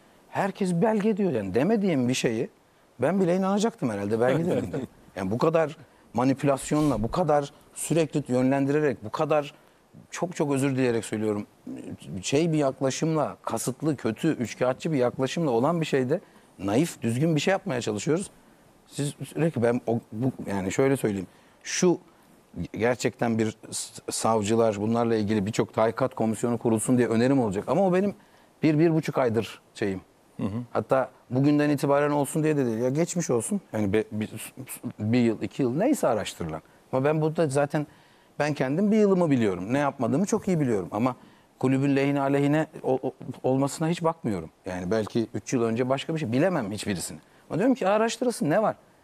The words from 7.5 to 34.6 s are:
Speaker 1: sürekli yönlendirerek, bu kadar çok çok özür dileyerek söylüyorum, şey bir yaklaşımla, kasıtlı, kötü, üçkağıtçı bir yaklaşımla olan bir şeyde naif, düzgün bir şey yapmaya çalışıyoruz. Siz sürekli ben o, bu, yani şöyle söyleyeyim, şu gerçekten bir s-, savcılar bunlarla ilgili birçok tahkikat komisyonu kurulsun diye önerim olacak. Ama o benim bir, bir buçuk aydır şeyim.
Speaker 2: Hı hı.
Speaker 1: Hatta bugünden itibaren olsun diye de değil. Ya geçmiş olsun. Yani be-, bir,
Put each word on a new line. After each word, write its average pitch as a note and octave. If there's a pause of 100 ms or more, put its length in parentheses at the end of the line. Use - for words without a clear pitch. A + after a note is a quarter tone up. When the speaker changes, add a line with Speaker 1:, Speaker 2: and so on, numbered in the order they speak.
Speaker 1:
sürekli D3+
yönlendirerek, C3+
bu G#2+
kadar D3+ (560)
çok -
çok D3
özür C#3
dileyerek B2
söylüyorum, G#2+ (760)
şey D#3+
bir D#3
yaklaşımla, C3+
kasıtlı, C3+
kötü, A2+
üçkağıtçı B2+
bir D3
yaklaşımla C3
olan C#3
bir D#3
şeyde C#3 (380)
naif, G#2+
düzgün C3+
bir C#3+
şey F#3
yapmaya D#3
çalışıyoruz. C#3+ (560)
Siz - (200)
sürekli D3+
ben A#2+
o, A#2 (120)
bu, B2+ (180)
yani F#2+
şöyle C3+
söyleyeyim, G2+ (360)
şu - (720)
gerçekten A#2
bir A2 (140)
s-, -
savcılar A2+
bunlarla A#2
ilgili G#2+
birçok A2
tahkikat A2+
komisyonu A2+
kurulsun A#2
diye A#2
önerim B2
olacak. G2+
Ama E3
o F3
benim F#3+ (480)
bir, D3+
bir E3
buçuk -
aydır A2+ (140)
şeyim. F#2+ (360)
Speaker 2:
Hı C3
hı. - (220)
Speaker 1:
Hatta B2 (200)
bugünden D3
itibaren D3
olsun D3
diye D#3
de C3+
değil. A2
Ya B2
geçmiş D#3+
olsun. C#3 (120)
Yani G#2+
be-, G#2+
bir, G#2+ (680)